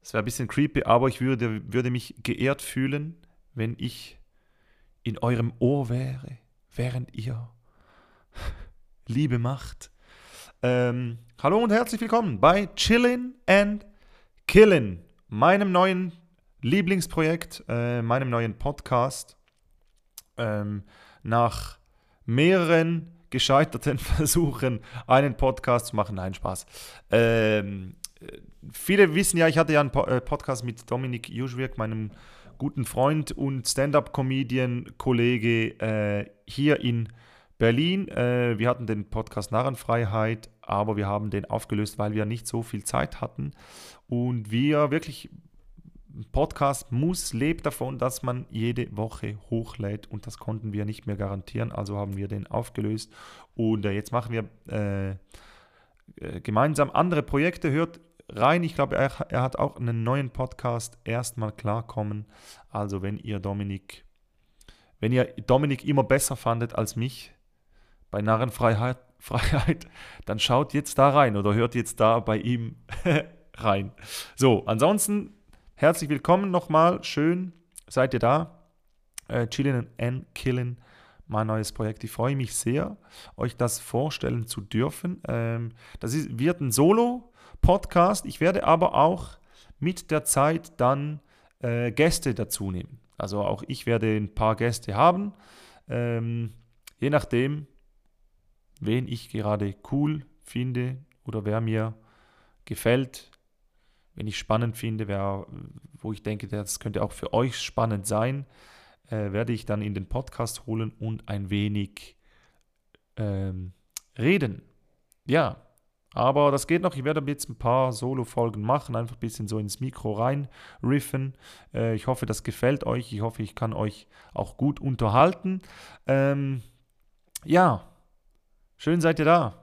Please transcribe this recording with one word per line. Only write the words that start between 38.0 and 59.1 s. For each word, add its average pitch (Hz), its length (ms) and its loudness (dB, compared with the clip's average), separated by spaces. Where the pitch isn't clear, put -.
Äh, 123 500 0
wir 113 100 2
hatten 123 180 -2
den 104 240 -4
Podcast - 400 -6
Narrenfreiheit, 113 960 -2
aber 104 360 -2
wir 101 120 0
haben 104 220 -2
den 101 160 -4
aufgelöst, 104 520 -4
weil 107 160 -2
wir 107 100 0
nicht 113 220 -6
so 117 160 -4
viel 107 220 -8
Zeit - 360 -4
hatten 135 300 -8
und 120 440 -2
wir 143 400 2
wirklich, 156 360 -6
ein 107 160 -12
Podcast 139 600 0
muss, 160 400 -2
lebt 147 340 -2
davon, 131 320 -6
dass 123 240 -2
man 127 280 -4
jede 113 460 -4
Woche 104 420 -8
hochlädt 107 600 -6
und 104 160 -12
das - 120 -16
konnten 110 340 -8
wir 104 120 -4
nicht 107 220 -8
mehr 104 100 -4
garantieren, 98 560 -6
also 101 240 -6
haben 98 200 -6
wir 98 120 -6
den 101 180 -6
aufgelöst 107 640 -6
und, 110 320 0
äh, 98 60 0
jetzt 104 200 -6
machen 117 200 -2
wir, 113 160 -4
äh, 98 480 -4
äh, - 240 -12
gemeinsam 139 500 2
andere 170 320 2
Projekte. 160 480 0
Hört 165 300 -2
rein, 147 340 2
ich 165 120 -4
glaube, 139 220 -2
er, 135 140 2